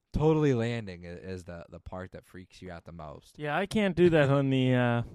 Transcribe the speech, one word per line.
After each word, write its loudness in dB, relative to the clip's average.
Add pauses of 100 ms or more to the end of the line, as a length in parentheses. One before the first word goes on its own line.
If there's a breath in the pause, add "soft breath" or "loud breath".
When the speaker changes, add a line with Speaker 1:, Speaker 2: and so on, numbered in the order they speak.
(140)
Speaker 1:
Totally 4
landing -4
i-, -12
is -10
the, -14
the -18
part -14
that -18
freaks -20
you -12
out -16
the -18
most. -16
Speaker 2:
Yeah, -4
I -2
can't 0
do 6
that 6
on 2
the, 2
uh, 2 (140)